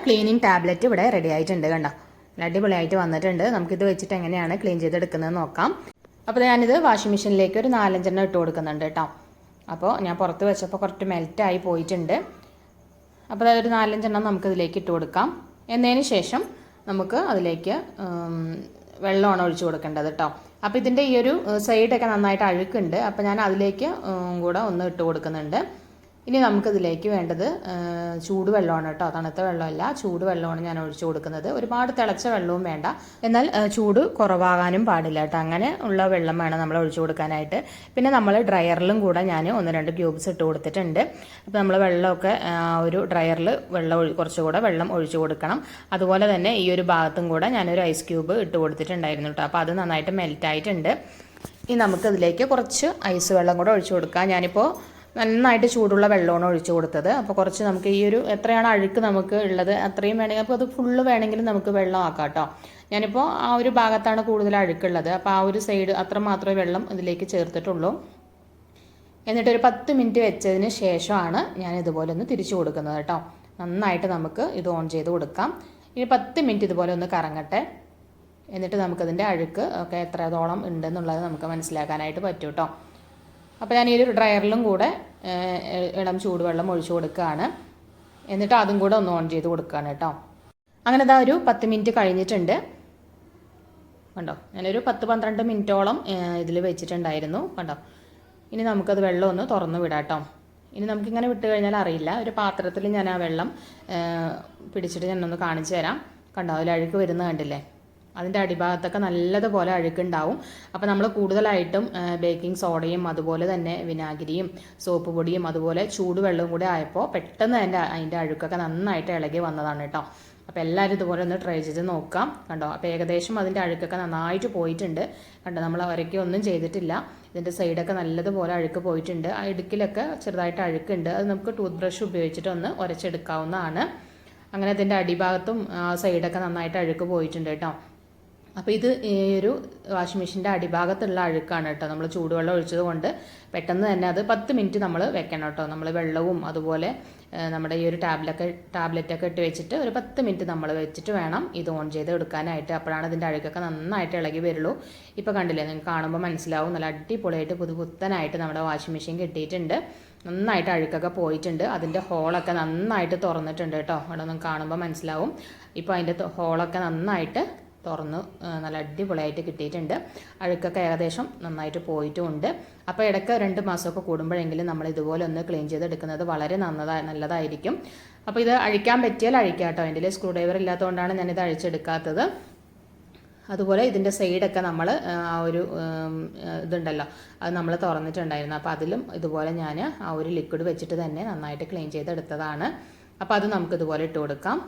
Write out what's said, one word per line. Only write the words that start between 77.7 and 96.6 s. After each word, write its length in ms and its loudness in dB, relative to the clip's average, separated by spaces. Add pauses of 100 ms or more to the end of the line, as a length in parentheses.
എന്നിട്ട് 280 -2
നമുക്കതിൻ്റെ 460 -2
അഴുക്ക് 340 -2 (180)
ഒക്കെ 240 -4
എത്രത്തോളം 640 -2
ഉണ്ടെന്നുള്ളത് 580 -2
നമുക്ക് 260 -6
മനസ്സിലാക്കാനായിട്ട് 720 -4
പറ്റും 240 -6
കേട്ടോ. 160 0 (920)
അപ്പോൾ 160 -2
ഞാൻ 140 6
ഈ 60 6
ഒരു 200 6
ഡ്രയറിലും 500 4
കൂടെ, 220 4 (420)
ഏഹ്, 280 -2 (420)
ഇളം 220 0
ചൂടുവെള്ളം 500 0
ഒഴിച്ചു 220 0
കൊടുക്കുകയാണ്. 500 -2 (880)
എന്നിട്ട് 280 4
അതും 200 4
കൂടെ 180 6
ഒന്ന് 180 2
on 160 0
ചെയ്ത് 180 0
കൊടുക്കുകയാണ് 400 -4
കേട്ടോ. 180 -4 (760)
അങ്ങനെ 240 6
ദാ 60 12 (100)
ഒരു 100 8 (120)
പത്ത് 240 4
മിനിറ്റ് 280 2
കഴിഞ്ഞിട്ടുണ്ട്. 560 2 (1600)
കണ്ടോ, 200 -6 (200)
ഞാനൊരു 320 -2
പത്ത് 240 0
പന്ത്രണ്ട് 380 0
മിനിറ്റോളം, 480 2 (160)
ഏഹ്, 300 -2
ഇതിൽ 140 -2 (100)